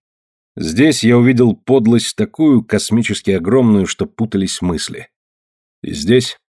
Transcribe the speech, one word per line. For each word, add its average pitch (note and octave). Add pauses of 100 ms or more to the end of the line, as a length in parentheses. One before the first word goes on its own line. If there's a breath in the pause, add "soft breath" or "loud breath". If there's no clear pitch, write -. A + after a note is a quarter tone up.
(560)
Здесь G2+
я A#2+
увидел A#2+
подлость A#2
такую B2
космически G#2
огромную, G2+
что -
путались G2+
мысли. E2 (680)
И -
здесь F#2+ (200)